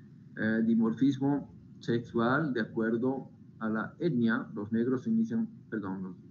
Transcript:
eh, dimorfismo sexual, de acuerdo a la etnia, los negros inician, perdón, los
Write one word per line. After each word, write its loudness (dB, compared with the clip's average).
eh, 2
dimorfismo 2
sexual, 0
de 0
acuerdo -2
a -2
la -2
etnia, 2
los -6
negros 0
inician, 2
perdón, -6
los -10